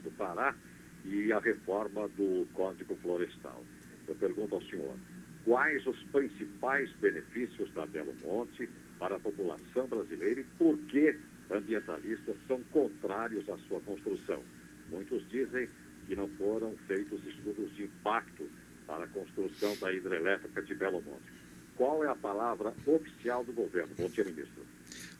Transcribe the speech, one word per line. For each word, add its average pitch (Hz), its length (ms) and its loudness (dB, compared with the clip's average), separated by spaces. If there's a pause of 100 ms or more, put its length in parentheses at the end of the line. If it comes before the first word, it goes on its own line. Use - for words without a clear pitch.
do 78 80 -6
Pará, 104 440 2 (480)
e 104 300 2
a 107 60 4
reforma 104 720 2
do 92 420 4
Código 92 480 -2
Florestal. 85 640 -2 (420)
Eu - 100 -4
pergunto 101 380 2
ao 90 100 0
senhor, 69 300 -6 (520)
quais 131 400 6
os 127 100 2 (160)
principais 123 800 2 (100)
benefícios 98 720 2
da 80 140 -2
Belo 71 260 -4 (100)
Monte 104 460 -2 (300)
para 95 180 0
a - 20 -4
população 101 720 -2
brasileira 113 540 0
e - 20 -12 (140)
por 165 180 10 (140)
que 147 260 8 (340)
ambientalistas 101 840 -2 (100)
são 131 140 2 (100)
contrários 107 800 2
à 92 80 -2 (100)
sua 90 140 -2
construção? 92 600 -2 (480)
Muitos 98 400 -4
dizem 123 360 0 (400)
que 95 80 -2
não 98 220 0
foram 107 380 2 (120)
feitos 101 400 0
estudos 101 500 -4
de 101 80 -4
impacto 101 600 -2 (420)
para 80 180 -4
a 85 40 -6
construção 98 720 -2
da 95 100 0
hidrelétrica 92 720 0
de 98 140 -6
Belo 95 260 2
Monte. 73 400 -12 (380)
Qual 151 260 4
é 147 40 4
a 127 60 2
palavra 107 600 0 (120)
oficial 131 560 4
do 120 120 -6
governo? 87 420 0
Bom 87 140 0
dia, 107 140 2
ministro. 78 440 -6 (520)